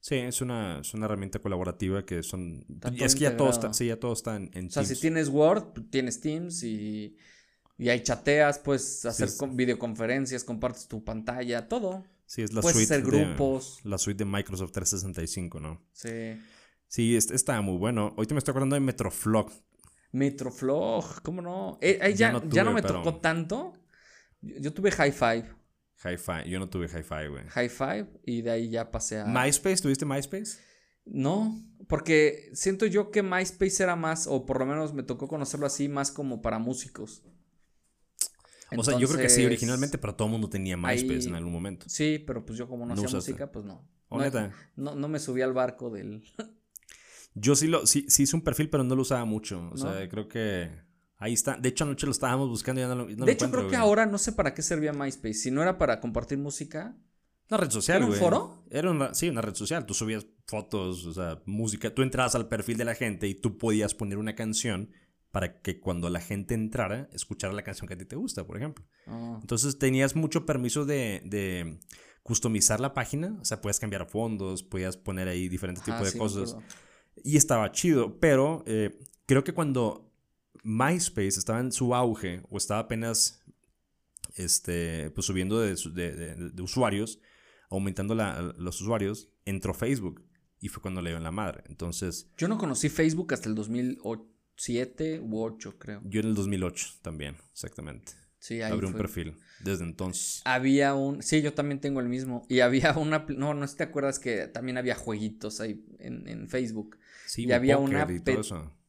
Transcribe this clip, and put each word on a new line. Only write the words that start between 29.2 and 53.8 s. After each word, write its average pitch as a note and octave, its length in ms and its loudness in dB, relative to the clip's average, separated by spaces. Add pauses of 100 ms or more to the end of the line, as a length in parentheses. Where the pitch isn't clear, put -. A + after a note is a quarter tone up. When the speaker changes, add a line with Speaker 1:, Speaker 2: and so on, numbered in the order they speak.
Speaker 2:
a G#2+ 40 -6
Speaker 1:
MySpace, C3 580 4
¿tuviste C#3 220 2
MySpace? C#3+ 540 -4 (480)
Speaker 2:
No, G3 520 0 (300)
porque D3+ 640 4
siento G3 340 0
yo G3+ 240 2
que G#3 120 4
MySpace F#3+ 600 2
era F3+ 140 2
más, D#3+ 300 -2
o C3+ 180 0
por C3 140 0
lo C3 80 2
menos D3 260 0
me C#3 100 -4
tocó C3 240 -4
conocerlo C#3+ 400 -4
así, C#3+ 220 0
más C#3 240 0
como C3+ 300 -6
para A2 160 0
músicos. A2+ 640 -6 (1500)
Speaker 1:
O A#2 60 0
sea, B2 160 4
yo A#2+ 80 6
creo - 140 2
que B2+ 80 4
sí, B2 140 8
Speaker 2:
Entonces, B2 40 8
Speaker 1:
originalmente, B2 520 2
pero G2+ 180 -4
todo A2 100 2
el A2 60 2
mundo A2 180 0
tenía F#2+ 260 -2
MySpace B2+ 440 0
Speaker 2:
ahí - 60 -2
Speaker 1:
en - 100 -4
algún E2+ 160 -4
momento. F2+ 360 -6
Speaker 2:
Sí, D3+ 380 0
pero A#2+ 180 -6
pues A2 140 -10
yo B2 100 -8
como A#2+ 160 -8
no A#2+ 40 -8
Speaker 1:
No A#2+ 60 -4
Speaker 2:
hacía G2+ 120 0
Speaker 1:
usaste. B2+ 260 -4
Speaker 2:
música, - 200 -8
pues G#2+ 120 -10
no. F#2+ 240 -16 (200)
Speaker 1:
¿O A#2 100 -4
Speaker 2:
No, C#3 60 2
Speaker 1:
neta? A#2 280 0 (240)
Speaker 2:
no, C#3 200 -6
no C#3+ 120 -2
me D3+ 120 -2
subí B2+ 220 -2
al C3 100 2
barco B2 380 0
del G#2 320 -10 (140)
<laughs> - 1000 -18
Speaker 1:
Yo A2+ 200 6
sí D3+ 140 4
lo, E3 180 4
sí, C#3+ 220 4
sí - 160 6
hice C3+ 100 0
un E3 80 4
perfil, D3+ 280 0
pero C#3+ 120 4
no B2+ 140 2
lo C3 60 4
usaba B2 220 0
mucho. A2 340 -2 (100)
O - 20 -10
Speaker 2:
¿No? - 60 -10
Speaker 1:
sea, F#2+ 320 -4
creo G#2 180 -6
que G2+ 440 -2 (480)
ahí A2 160 -2
está. C3 220 0
De B2+ 120 0
hecho, B2+ 160 0
anoche C#3 220 -2
lo C#3 60 0
estábamos C3 360 2
buscando C3 320 -2
y - 40 0
ya B2 40 -2
no B2+ 80 -2
lo, B2 120 -4
no G#2+ 100 -8
lo B2 80 -2
Speaker 2:
De A3 60 8
hecho, - 120 2
Speaker 1:
encuentro, B3+ 160 2
Speaker 2:
creo F#3+ 100 0
que C4 60 2
Speaker 1:
güey. A#3 120 6